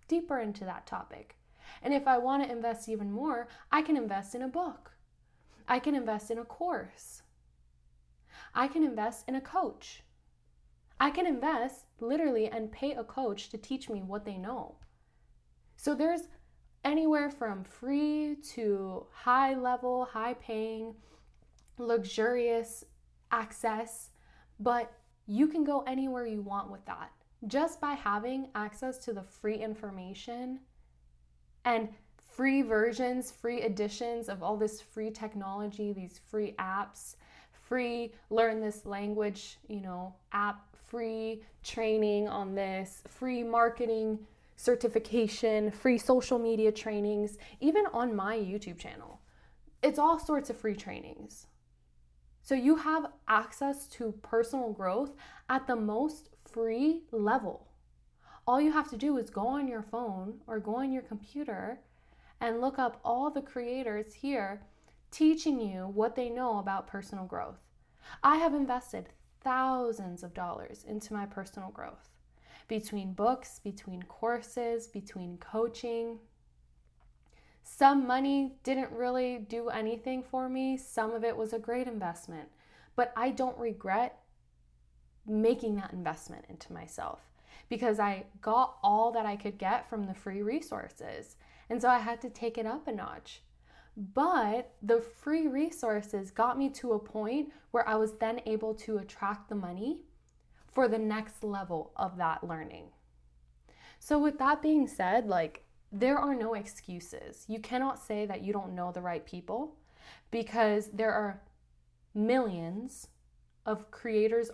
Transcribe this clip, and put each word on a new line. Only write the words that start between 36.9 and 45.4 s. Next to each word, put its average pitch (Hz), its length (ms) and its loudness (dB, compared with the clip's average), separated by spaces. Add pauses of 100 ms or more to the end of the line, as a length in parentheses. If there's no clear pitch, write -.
free 240 640 -2 (160)
learn 220 320 4
this 208 240 -4
language, 208 720 -4 (100)
you 208 140 -8
know, 185 340 -10 (160)
app, 202 340 -2 (220)
free 220 540 -6 (220)
training 214 640 2
on 196 260 -4
this, 190 520 -4
free 254 360 -4
marketing 233 760 2 (380)
certification, 220 1120 2